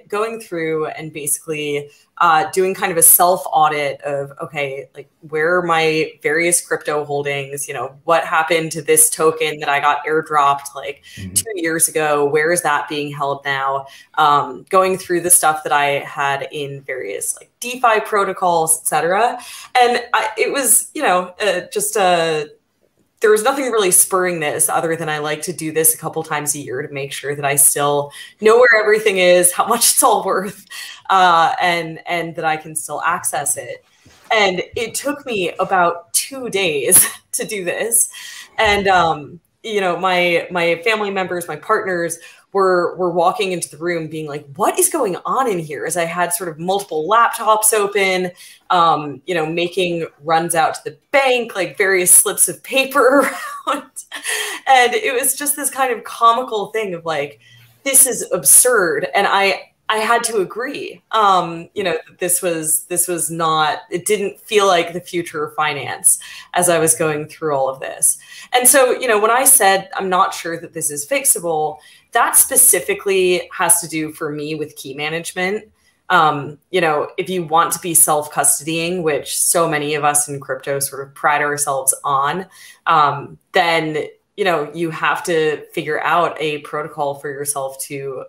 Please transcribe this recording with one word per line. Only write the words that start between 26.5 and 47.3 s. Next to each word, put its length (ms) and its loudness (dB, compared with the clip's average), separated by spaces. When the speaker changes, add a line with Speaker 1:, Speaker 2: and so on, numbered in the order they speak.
Speaker 1:
a 40 -10
year 220 -8
to 100 -10
make 220 -8
sure 220 -6
that 100 -6
I 100 2
still 560 2
know 160 6
where 240 6
everything 380 2
is, 340 6
how 140 -2
much 240 2
it's 100 0
all 240 4
worth, 400 -4
uh, 500 6
and, 460 -2
and 280 -4
that 100 -4
I 120 0
can 180 -12
still 300 -8
access 520 -2
it. 280 -12
And 300 2
it 200 -6
took 320 -6
me 320 -2
about 540 0
two 360 -4
days 580 2
<laughs> 120 -20
to 120 -4
do 180 -6
this. 460 -2
And, 300 2
um, 520 2
you 200 -2
know, 160 0
my, 520 2
my 320 0
family 300 0
members, 360 -4
my 100 -10
partners 600 -2
were, 440 2
were 140 0
walking 420 2
into 160 -6
the 80 -20
room 300 -4
being 200 -8
like, 180 -10
"What 220 0
is 120 2
going 260 -2
on 240 0
in 80 0
here?" 280 -8
As 100 -4
I 80 0
had 300 -2
sort 160 -6
of 100 -12
multiple 480 -2
laptops 640 2